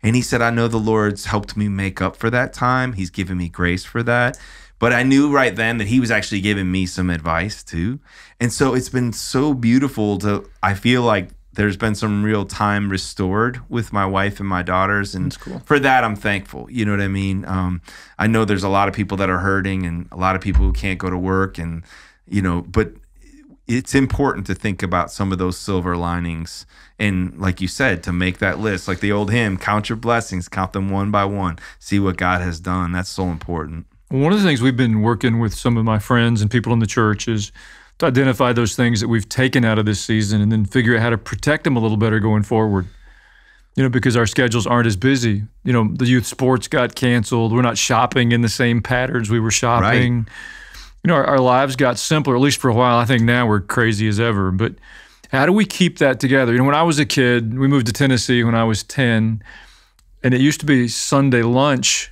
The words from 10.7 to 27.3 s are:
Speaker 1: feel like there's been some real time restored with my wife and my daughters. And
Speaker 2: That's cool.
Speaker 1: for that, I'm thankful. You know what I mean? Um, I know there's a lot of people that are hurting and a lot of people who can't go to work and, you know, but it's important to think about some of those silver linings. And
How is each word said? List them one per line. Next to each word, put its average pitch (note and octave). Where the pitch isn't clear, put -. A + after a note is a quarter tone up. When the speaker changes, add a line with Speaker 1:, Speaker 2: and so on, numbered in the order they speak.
Speaker 1:
feel A#2+
like G#2
there's G#2
been A2
some G#2
real G#2+
time G2+
restored G#2
with A#2
my G2+
wife G2
and G2
my F2+
daughters. F#2+
And F#2+
Speaker 2:
That's -
cool. -
Speaker 1:
for D3
that, C3
I'm A2
thankful. G2
You A#2
know G#2
what G2+
I G2
mean? G2
Um, F2+
I G#2+
know A2
there's F#2+
a G2
lot G2
of G2
people G2+
that G2
are F2+
hurting F#2+
and E2+
a -
lot F#2+
of F#2
people F#2
who F#2
can't F#2+
go F#2
to F2+
work F#2+
and, E2
you G2+
know, F2
but -
it's A#2+
important C3
to F#2
think G2
about F2
some F#2+
of F#2+
those F#2
silver F2+
linings. E2+
And F#2